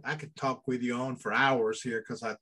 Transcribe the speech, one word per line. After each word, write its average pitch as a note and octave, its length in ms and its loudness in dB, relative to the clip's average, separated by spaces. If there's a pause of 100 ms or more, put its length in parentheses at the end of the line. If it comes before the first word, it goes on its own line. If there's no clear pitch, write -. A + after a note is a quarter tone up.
I, C#3 80 -2
I - 40 -2
could - 180 -12
talk C3 320 -2
with B2+ 160 0
you A#2+ 140 0
on C3 200 -4
for G#2+ 160 -4
hours A#2+ 480 4
here A2+ 220 -2
'cause A#2 220 -8
I A2 180 -2